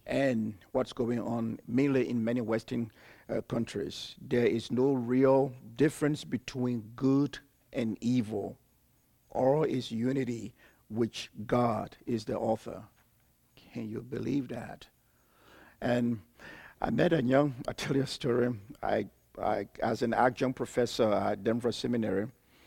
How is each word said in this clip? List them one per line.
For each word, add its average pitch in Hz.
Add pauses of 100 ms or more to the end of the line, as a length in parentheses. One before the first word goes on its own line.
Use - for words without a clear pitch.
and 123 (180)
what's 127
going 120
on 113
mainly 131
in 120
many 120
Western, 113 (380)
uh, 110
countries. -
There 123
is 113
no 131
real 135 (240)
difference 147
between 123 (140)
good 139 (340)
and 113
evil. 113 (720)
All 135
is 131
unity, 117 (380)
which 113 (160)
God 117 (100)
is 113
the 117
author. 110 (920)
Can 113
you 110
believe 123
that? - (920)
And 120 (600)
I -
met 170
a 156
young, 131 (140)
I'll -
tell -
you 135
a 135
story. 123 (300)
I 104 (340)
I, 101 (160)
as 117
an 117
adjunct 127
professor 120
at 101
Denver 113
Seminary, 110 (380)